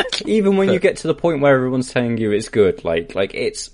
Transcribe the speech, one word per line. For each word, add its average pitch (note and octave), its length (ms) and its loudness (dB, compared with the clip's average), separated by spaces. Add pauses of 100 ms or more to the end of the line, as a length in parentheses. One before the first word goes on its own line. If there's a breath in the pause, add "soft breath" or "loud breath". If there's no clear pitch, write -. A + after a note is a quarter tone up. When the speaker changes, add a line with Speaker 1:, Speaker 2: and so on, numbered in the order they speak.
(120)
Speaker 1:
<laughs> - 140 -6
Speaker 2:
Even G3+ 320 2
when G3 120 2
you F#3+ 60 2
Speaker 1:
but F3+ 60 -2
Speaker 2:
get F#3+ 160 2
to - 100 -6
the D#3+ 80 0
point E3 260 -2
where C#3+ 140 6
everyone's B2+ 360 -2
telling A#2+ 260 -2
you A2 140 0
it's G#2 180 -2
good, G2 340 2
like, E2 320 -4
like, G2 180 -2
it's, - 400 -6